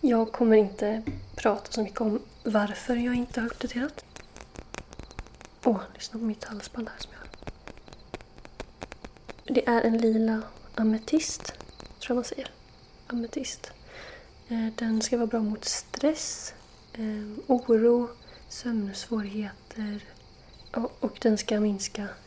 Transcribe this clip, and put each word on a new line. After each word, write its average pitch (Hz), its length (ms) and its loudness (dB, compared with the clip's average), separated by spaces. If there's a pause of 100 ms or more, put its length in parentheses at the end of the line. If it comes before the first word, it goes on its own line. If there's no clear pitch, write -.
Jag 226 300 4
kommer 220 260 8
inte 214 440 4 (340)
prata - 360 0
så 220 120 0
mycket - 180 -4
om 214 200 2 (220)
varför 208 520 0
jag 247 200 0
inte 247 260 -2
har 226 60 -2
uppdaterat. 247 580 -6 (1600)
Åh, 214 180 4 (140)
lyssna - 240 -12
på 226 60 -4
mitt 214 180 -4
halsband 220 460 -10
här - 100 -16
som - 140 -12
jag - 60 -18
har. - 80 -16 (2250)
Det 240 140 4
är 233 140 6
en 226 160 4
lila 220 440 4 (340)
ametist, 220 720 0
tror - 600 -14
jag 247 80 0
man 240 80 0
säger. - 260 -8 (580)
Ametist. - 640 -6 (760)
Eh, 226 280 0
den 220 260 0
ska 240 160 0
vara 233 100 2
bra 226 120 0
mot 214 260 -2
stress, - 880 -2 (400)
eh, 214 540 -6
oro, 240 600 6 (400)
sömnsvårigheter. 208 1500 -4 (680)
Ja, 240 180 -2 (100)
och - 220 -2
den 214 160 6
ska 208 220 0
minska 202 480 0 (200)